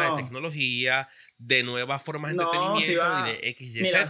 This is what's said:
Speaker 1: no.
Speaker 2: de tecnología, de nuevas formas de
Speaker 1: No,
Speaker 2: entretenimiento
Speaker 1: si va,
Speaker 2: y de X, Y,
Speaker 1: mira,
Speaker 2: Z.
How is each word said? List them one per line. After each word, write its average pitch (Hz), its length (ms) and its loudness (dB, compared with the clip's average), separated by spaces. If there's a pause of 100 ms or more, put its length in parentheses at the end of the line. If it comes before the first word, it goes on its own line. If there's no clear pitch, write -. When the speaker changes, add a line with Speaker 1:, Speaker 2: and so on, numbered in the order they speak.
Speaker 1:
no. 156 60 0
Speaker 2:
de 135 80 -4
tecnología, 131 880 -2 (280)
de 123 260 4
nuevas 123 380 -2
formas 151 300 -6
de 175 60 -2
Speaker 1:
No, 175 60 0
Speaker 2:
entretenimiento 175 480 2
Speaker 1:
si 170 40 0
va, 180 340 0
Speaker 2:
y 113 40 -2
de - 160 -6
X, 123 260 -10
Y, 113 60 -2
Speaker 1:
mira, 180 260 4
Speaker 2:
Z. - 20 -